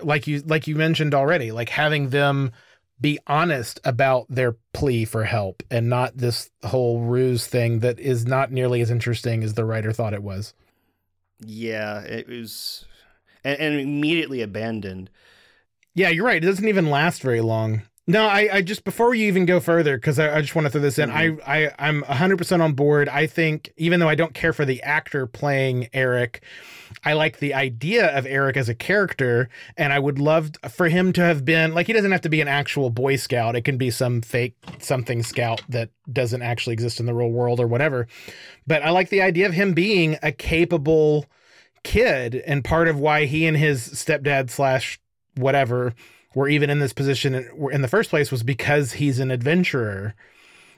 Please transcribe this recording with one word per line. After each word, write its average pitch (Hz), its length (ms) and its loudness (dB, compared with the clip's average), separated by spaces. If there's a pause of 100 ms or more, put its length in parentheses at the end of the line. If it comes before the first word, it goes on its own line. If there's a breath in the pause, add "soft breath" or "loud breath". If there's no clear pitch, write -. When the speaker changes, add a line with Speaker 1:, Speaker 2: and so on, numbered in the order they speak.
Speaker 1:
like 151 240 0
you, 147 140 -2
like 156 260 -2
you 151 80 -2
mentioned 156 400 2
already, 139 360 2
like, 117 180 -4
having 151 400 0
them 139 420 2 (480 soft breath)
be 147 180 0 (100)
honest 147 560 0
about 131 460 2
their 123 260 0 (180)
plea 120 320 0
for 110 180 -2
help 104 480 -4
and 117 180 0
not 123 280 -2
this 120 320 -4 (140)
whole 120 380 0
ruse 123 460 0
thing 117 320 0
that 120 200 0
is 123 260 -2
not 131 260 0
nearly 123 300 0
as 117 100 0
interesting 117 520 -2
as 107 100 -4
the 113 120 -2
writer 110 260 -2
thought 107 220 -4
it 101 100 -8
was. 98 300 -10 (880)
Speaker 2:
Yeah, 107 640 -8
it 113 260 -10
was, - 580 -12 (580 soft breath)
and, 139 160 -4
and 151 200 -2
immediately 143 640 -2
abandoned. 101 680 -6 (840 soft breath)
Speaker 1:
Yeah, 180 160 2
you're 165 160 0
right. 196 180 2
It - 20 2
doesn't 196 220 0
even 190 220 2
last 151 320 0
very 120 200 0
long. 110 420 -2 (260)
No, 214 180 4
I, 208 260 4
I 196 80 2
just, 196 240 -6
before 233 300 2
you 220 120 2
even 185 180 2
go 175 140 4
further, 165 400 2
'cause 135 200 0
I, 151 180 2
I 156 40 2
just 143 140 -4
wanna 151 140 0
throw 147 100 -2
this 143 200 0
in, 147 100 2
Speaker 2:
Mm-hmm. 156 360 -2
Speaker 1:
I, 151 200 0
I, 143 140 -2
I'm 147 240 0
a 139 120 -4
hundred 185 220 2
percent 175 240 2
on 156 120 4
board. 143 360 4
I 143 180 0
think, 156 500 -2
even 170 220 2
though 165 80 4
I 151 80 4
don't 160 180 0
care 160 200 0
for 156 100 -2
the 131 200 -2
actor 147 440 -4
playing 131 640 -2
Eric, 123 500 0 (600 loud breath)
I 151 100 0
like 156 260 0
the 143 140 -2
idea 139 640 0
of 131 100 -2
Eric 135 320 0
as 123 120 0
a 117 60 -2
character, 127 760 0 (260 loud breath)
and 147 160 -2
I 143 80 2
would 139 200 0
love 156 340 2
t-, - 160 -16
for 175 180 0
him 180 260 2
to 175 80 2
have 165 220 2
been, 160 300 2
like, 170 140 0
he 226 60 0
doesn't 202 180 2
have 180 100 0
to 170 80 -2
be 156 120 2
an 147 60 0
actual 139 440 0
Boy 131 260 0
Scout. 120 400 0
It 120 80 -4
can 135 120 0
be 127 120 -2
some 120 320 -2
fake 120 340 -4 (240)
something 123 440 -4
scout 113 440 -4
that 117 220 -4 (240)
doesn't 123 300 -2
actually 120 300 -4
exist 117 280 -4
in 117 60 -2
the 120 60 -2
real 117 180 0
world 120 280 0
or 123 80 2
whatever. 123 400 0 (600 loud breath)
But 151 160 0
I 156 80 2
like 185 180 2
the 190 140 2
idea 185 240 4
of 180 60 -2
him 190 200 2
being 170 500 2
a 151 80 0
capable 156 920 2 (580 soft breath)
kid, 143 520 0
and 143 280 -2
part 165 240 2
of 151 120 0
why 151 260 2
he 156 220 0
and 156 100 2
his 147 320 2
stepdad 139 640 0
slash 131 460 0 (380)
whatever 123 580 0 (400 loud breath)
were 139 160 0
even 147 200 2
in 147 100 2
this 139 140 0
position 139 420 0
in, 127 200 -6
were 143 160 -4
in 139 120 0
the 127 40 0
first 196 220 0
place 151 220 0
was 123 100 -2
because 139 520 0
he's 139 260 0
an 131 100 -2
adventurer. 123 840 -2 (640 soft breath)